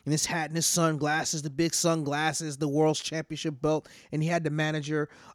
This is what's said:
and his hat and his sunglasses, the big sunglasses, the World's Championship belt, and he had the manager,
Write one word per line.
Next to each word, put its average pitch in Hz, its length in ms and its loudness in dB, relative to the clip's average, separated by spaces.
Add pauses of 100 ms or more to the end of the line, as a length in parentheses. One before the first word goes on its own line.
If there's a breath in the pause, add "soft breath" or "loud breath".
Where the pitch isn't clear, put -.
and 143 80 0
his 156 140 0
hat 160 240 -2
and 160 60 -4
his 165 100 0
sunglasses, 156 760 0
the 147 100 -6
big 160 220 0
sunglasses, 156 840 0
the 151 100 0
World's 151 320 4
Championship 156 640 -6
belt, 156 260 2 (220 soft breath)
and 151 120 0
he 160 60 2
had 170 160 2
the 151 60 0
manager, 151 580 0 (260 loud breath)